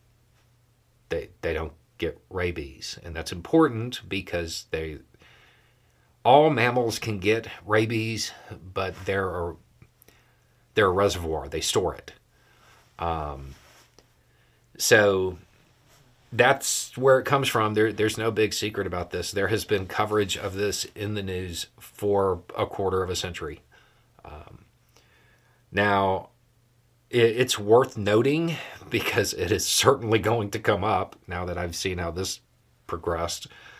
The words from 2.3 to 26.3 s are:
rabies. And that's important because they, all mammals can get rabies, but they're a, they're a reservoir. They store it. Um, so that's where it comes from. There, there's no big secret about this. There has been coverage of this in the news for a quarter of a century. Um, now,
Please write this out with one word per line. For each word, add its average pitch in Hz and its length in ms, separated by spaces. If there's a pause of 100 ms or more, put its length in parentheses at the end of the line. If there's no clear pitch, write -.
rabies. 82 720
And 82 140
that's 82 160
important 117 760
because 87 600
they, 80 280 (1300)
all 147 260
mammals 123 500
can 104 180
get 107 300 (180)
rabies, 110 640 (420)
but 95 220 (100)
they're 92 460
a, 78 60 (1200)
they're 107 100
a 92 60
reservoir. 85 560
They 80 120
store 87 360
it. - 160 (840)
Um, 73 580 (1200)
so 95 600 (920)
that's - 640
where 131 220
it 113 40
comes 135 220
from. 107 280
There, 107 180
there's 107 260
no 110 140
big 104 220
secret 101 340
about 90 240
this. 90 180
There 98 160
has 101 180
been 95 220
coverage 104 500
of 95 180
this 101 300 (120)
in 104 180
the 104 80
news 92 460 (100)
for 98 640 (160)
a 104 80
quarter 95 380
of 90 60
a 90 40
century. 85 460 (640)
Um, - 400 (1080)
now, 98 600 (800)